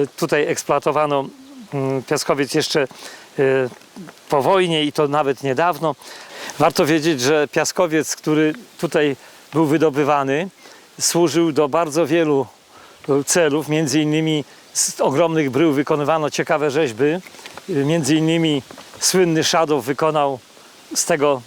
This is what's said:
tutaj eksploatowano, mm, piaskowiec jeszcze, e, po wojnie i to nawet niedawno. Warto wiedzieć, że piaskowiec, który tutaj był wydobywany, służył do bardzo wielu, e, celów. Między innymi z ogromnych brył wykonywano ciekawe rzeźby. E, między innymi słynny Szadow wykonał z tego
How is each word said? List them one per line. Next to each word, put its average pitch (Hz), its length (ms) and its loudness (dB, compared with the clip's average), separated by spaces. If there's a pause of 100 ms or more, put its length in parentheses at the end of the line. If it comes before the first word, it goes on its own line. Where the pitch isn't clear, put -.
(180)
tutaj 156 300 0
eksploatowano, 147 800 -2 (480)
mm, 135 300 -2
piaskowiec 143 500 -2
jeszcze, 156 280 0
e, 131 60 0 (1400)
po 143 120 2
wojnie 170 420 2
i 147 80 -2
to 151 160 0
nawet 139 360 -2
niedawno. 147 520 0 (640)
Warto 160 260 2
wiedzieć, 151 360 2
że 147 260 2
piaskowiec, 156 680 -2
który 156 380 0 (240)
tutaj 151 380 0 (380)
był 156 120 2
wydobywany, 143 840 0 (520)
służył 165 520 2
do 143 180 2
bardzo 156 380 0
wielu, 147 400 0 (600)
e, 139 140 2
celów. 151 460 0
Między 151 300 0
innymi 151 440 0 (300)
z - 280 -4
ogromnych 160 480 2
brył 143 240 2
wykonywano 147 560 0
ciekawe 151 420 -2
rzeźby. 127 320 -2 (640)
E, 190 40 -4
między 151 420 0
innymi 160 460 2 (420)
słynny 170 400 2
Szadow 151 420 0
wykonał 143 540 0 (560)
z - 100 -2
tego 143 420 2